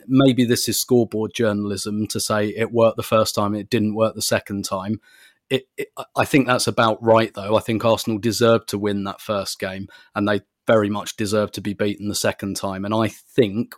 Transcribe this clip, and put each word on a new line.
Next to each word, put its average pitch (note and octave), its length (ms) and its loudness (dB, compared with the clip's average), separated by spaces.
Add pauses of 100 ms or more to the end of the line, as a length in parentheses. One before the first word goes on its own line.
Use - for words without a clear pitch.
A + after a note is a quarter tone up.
maybe C3 380 4
this A#2 240 0
is G#2+ 100 -2
scoreboard A2 540 0
journalism G#2 720 -2
to - 120 -6
say G#2+ 300 0
it G#2+ 220 -4
worked A2+ 260 4
the A2+ 60 -6
first A2 300 2
time, G#2 220 0
it G2+ 160 -8
didn't G#2+ 240 0
work A2 180 0
the G#2 80 -8
second G2+ 420 -4
time. G2+ 380 -6 (480)
It, C3 260 -2
it, D3+ 120 -8 (280)
I B2+ 100 2
think C3+ 200 4
that's B2 220 0
about A2+ 360 0
right, A2+ 300 4
though. G2+ 240 0
I G#2 40 2
think A2 220 -2
Arsenal A2 360 0
deserved A2+ 500 2
to G#2 80 -4
win G2+ 280 -2
that G2 160 -10
first G2+ 380 -6
game, G2 280 -8 (260)
and G#2 140 0
they G#2 140 0 (260)
very G#2+ 220 4
much G2+ 280 -8
deserved G#2 380 -2
to G2+ 60 -10
be G#2 120 -4
beaten G#2 360 -4
the F#2 60 -4
second G2 400 -2
time. G2 300 -6
And G#2 80 -4
I A2 140 2
think, A2 720 -2